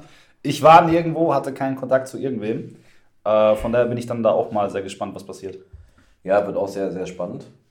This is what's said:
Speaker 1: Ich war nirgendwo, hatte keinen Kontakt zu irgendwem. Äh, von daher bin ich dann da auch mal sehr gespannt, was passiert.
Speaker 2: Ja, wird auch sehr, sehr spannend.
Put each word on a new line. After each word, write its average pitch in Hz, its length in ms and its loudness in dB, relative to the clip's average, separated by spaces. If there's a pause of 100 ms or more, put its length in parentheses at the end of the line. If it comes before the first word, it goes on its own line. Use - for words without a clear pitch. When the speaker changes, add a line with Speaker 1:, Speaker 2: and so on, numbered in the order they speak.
(420)
Speaker 1:
Ich 131 200 -4
war 165 240 10
nirgendwo, 165 480 0
hatte 139 200 -2
keinen 135 220 -6
Kontakt 131 320 -2
zu 117 100 -12
irgendwem. 117 580 -6 (480)
Äh, 107 320 4
von 117 160 -4
daher 120 140 2
bin 120 120 -4
ich - 80 -8
dann 117 160 -6
da 110 80 4
auch 95 200 0
mal 104 180 -2
sehr 95 140 -6
gespannt, 95 320 -10
was 92 100 -16
passiert. 95 340 -14 (680)
Speaker 2:
Ja, 98 220 2
wird 95 100 -6
auch 98 120 -4
sehr, 98 220 -6
sehr 90 160 -8
spannend. 90 400 -10 (240)